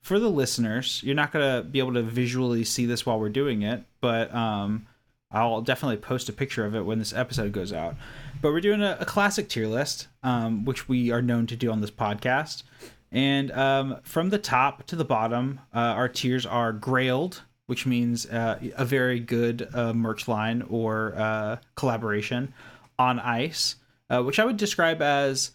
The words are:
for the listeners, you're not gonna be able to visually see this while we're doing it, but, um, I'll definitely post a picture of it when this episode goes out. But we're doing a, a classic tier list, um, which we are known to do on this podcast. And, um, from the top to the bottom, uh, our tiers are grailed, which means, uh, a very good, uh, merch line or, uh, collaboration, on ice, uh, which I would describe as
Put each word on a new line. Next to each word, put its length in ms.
for 160
the 100
listeners, 720
you're 120
not 180
gonna 300
be 160
able 160
to 80
visually 640
see 200
this 220
while 120
we're 120
doing 320
it, 200
but, 320
um, 520
I'll 320
definitely 340
post 320
a 60
picture 320
of 100
it 80
when 140
this 160
episode 380
goes 200
out. 240
But 100
we're 80
doing 220
a, 180
a 60
classic 420
tier 200
list, 400
um, 440
which 220
we 240
are 100
known 240
to 100
do 160
on 80
this 100
podcast. 720
And, 420
um, 500
from 260
the 100
top 500
to 80
the 80
bottom, 560
uh, 40
our 320
tiers 360
are 260
grailed, 680
which 200
means, 400
uh, 340
a 80
very 340
good, 560
uh, 180
merch 360
line 420
or, 480
uh, 380
collaboration, 800
on 220
ice, 560
uh, 140
which 160
I 60
would 120
describe 460
as 520